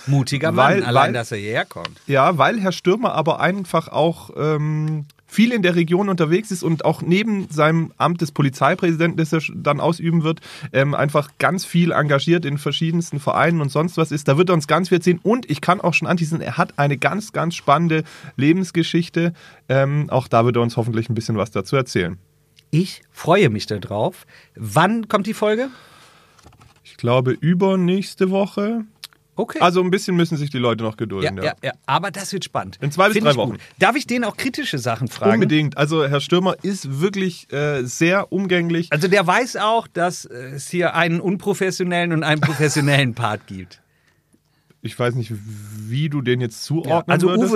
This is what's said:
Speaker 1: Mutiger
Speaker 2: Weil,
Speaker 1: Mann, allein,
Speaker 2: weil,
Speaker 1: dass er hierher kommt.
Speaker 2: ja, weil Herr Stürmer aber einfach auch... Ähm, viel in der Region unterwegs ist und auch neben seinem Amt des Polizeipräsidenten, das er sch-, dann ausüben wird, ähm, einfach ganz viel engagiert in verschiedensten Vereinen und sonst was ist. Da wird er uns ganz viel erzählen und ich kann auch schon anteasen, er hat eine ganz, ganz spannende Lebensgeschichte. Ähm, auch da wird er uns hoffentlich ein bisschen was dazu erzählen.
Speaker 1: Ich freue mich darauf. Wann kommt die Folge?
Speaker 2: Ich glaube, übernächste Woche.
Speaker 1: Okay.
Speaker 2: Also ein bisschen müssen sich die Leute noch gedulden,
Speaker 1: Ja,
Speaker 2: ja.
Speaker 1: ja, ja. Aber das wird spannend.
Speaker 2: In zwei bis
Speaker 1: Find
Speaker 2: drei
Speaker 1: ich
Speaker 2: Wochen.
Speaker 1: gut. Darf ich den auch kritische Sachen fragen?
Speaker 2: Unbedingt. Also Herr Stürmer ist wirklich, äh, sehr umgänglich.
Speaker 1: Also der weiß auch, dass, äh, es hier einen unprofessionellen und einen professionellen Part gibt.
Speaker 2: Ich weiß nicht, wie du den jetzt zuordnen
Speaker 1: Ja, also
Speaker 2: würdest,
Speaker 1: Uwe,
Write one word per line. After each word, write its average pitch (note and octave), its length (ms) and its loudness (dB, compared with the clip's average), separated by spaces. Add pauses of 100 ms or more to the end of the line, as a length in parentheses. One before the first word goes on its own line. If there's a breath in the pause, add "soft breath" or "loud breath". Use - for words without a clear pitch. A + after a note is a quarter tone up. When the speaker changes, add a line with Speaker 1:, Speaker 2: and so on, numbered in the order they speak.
Speaker 1:
Mutiger C#3 480 0
Speaker 2:
Weil, D3+ 240 4
Speaker 1:
Mann, B2 80 -2
allein, C3 200 4
Speaker 2:
weil, A#2+ 60 -4
Speaker 1:
dass A#2 180 -4
er A2 60 -4
hierher A2 280 -4
kommt. E2+ 260 -14 (160)
Speaker 2:
ja, D3+ 320 4
weil D3+ 200 2
Herr F#3+ 120 0
Stürmer G3+ 420 0
aber D#3 260 0
einfach F3+ 500 -2
auch... E3 460 -2
Ähm, D3+ 680 -2 (220)
viel A#3 260 2
in A3+ 80 0
der F3 140 2
Region F3 340 2
unterwegs F3 420 0
ist F3 100 -6
und E3 220 0
auch D#3 180 0
neben G3 480 0
seinem D#3 480 2
Amt E3+ 220 0
des D#3 140 -2
Polizeipräsidenten, D#3+ 840 0
das D#3 160 -2
er D#3+ 80 2
sch-, - 160 -6
dann D3 240 -2
ausüben E3 460 0
wird, D#3+ 160 -2 (320 loud breath)
ähm, C#3 200 2
einfach C#3+ 360 0 (100)
ganz D#3 240 -2
viel E3+ 300 2
engagiert D3+ 500 2
in C#3+ 140 -2
verschiedensten D#3+ 640 -2
Vereinen D#3+ 400 2
und C#3 80 -2
sonst E3 260 -2
was D#3 160 0
ist. D3 160 -4
Da C#3 100 4
wird F3+ 120 4
er F3+ 60 4
uns D#3 120 0
ganz E3+ 220 2
viel F3+ 80 4
erzählen F3 260 2
und A#3 260 0
ich D3 120 -4
kann F3+ 180 2
auch E3 140 0
schon - 160 -2
anteasen, E3 320 -2
er - 160 -6
hat - 200 -2
eine C#3+ 200 2
ganz, E3 340 -2
ganz D#3+ 240 -2
spannende D#3 480 2 (320 loud breath)
Lebensgeschichte. E3+ 960 0 (380 loud breath)
Ähm, C#3 400 2
auch B2 180 0
da A#2 160 4
wird A#2+ 140 2
er A#2+ 60 4
uns A#2 120 -2
hoffentlich A2+ 340 -2
ein A2 60 -2
bisschen A2+ 220 -2
was F#2+ 140 -2
dazu G#2 260 -2
erzählen. F#2 400 -2 (520)
Speaker 1:
Ich F3 400 -2
freue E3+ 400 2
mich G#2 180 -4
darauf. G#2+ 580 -4 (320 soft breath)
Wann F3+ 500 0
kommt G#3 200 -2
die A3 60 -4
Folge? A3 360 -2 (1120 loud breath)
Speaker 2:
Ich - 140 -20
glaube, B2+ 340 2
übernächste F#3 1000 0
Woche. G3+ 500 -2 (540)
Speaker 1:
Okay. A3+ 260 -6
Speaker 2:
Also F3+ 200 4
ein F3+ 100 0
bisschen G3 260 0
müssen E3+ 200 2
sich C#3+ 120 -4
die C3+ 80 -6
Leute A#2 260 0
noch A2 140 -6
gedulden, G2 400 -4
Speaker 1:
Ja, F#2+ 60 -6
Speaker 2:
ja. D3+ 60 -4 (140)
Speaker 1:
ja, C3 60 -6
ja. - 20 -4 (140)
Aber E3+ 260 -2
das G3 220 -10
wird F3+ 100 -6
spannend. F#2+ 380 -8
Speaker 2:
In C#3+ 100 -2
zwei F3 140 4
bis G#3+ 80 4
Speaker 1:
Find G#3 120 2
Speaker 2:
drei D3 60 6
Speaker 1:
ich B2+ 60 2
Speaker 2:
Wochen. A2+ 140 0
Speaker 1:
gut. G2 80 -10 (200 loud breath)
Darf G#3+ 160 4
ich C#4+ 100 -4
den A#3+ 180 -2
auch G#3 140 -6
kritische B3+ 400 -6
Sachen A#2 300 -4
fragen? A2+ 280 2
Speaker 2:
Unbedingt. D3 420 2
Also D3+ 280 2
Herr C#3+ 140 0
Stürmer F3+ 420 2
ist C#3+ 380 -6
wirklich, F#3+ 520 -4
äh, C#3+ 320 -2
sehr E3+ 480 0
umgänglich. E3+ 600 0
Speaker 1:
Also D3+ 160 0
der F#3+ 180 0
weiß A3 300 0
auch, G#3+ 320 -2
dass, F3 380 -4
äh, - 100 -18 (200)
es C#3 140 -12
hier F3 260 0
einen E3+ 260 0
unprofessionellen F3+ 920 -2
und D#3+ 120 0
einen D#3 180 0
professionellen C#3+ 760 2
Part G#2+ 320 -4
gibt. F#2+ 340 -16 (1000)
Speaker 2:
Ich A2 140 -10
weiß B2 180 0
nicht, A#2 160 -6 (560)
wie C#3+ 220 -2
du C#3+ 120 -2
den B2 200 0
jetzt A#2+ 220 -6
zuordnen D#3+ 300 -2
Speaker 1:
Ja, E3 140 2
also F3+ 220 4
Speaker 2:
würdest, G#3+ 240 2
Speaker 1:
Uwe, - 20 6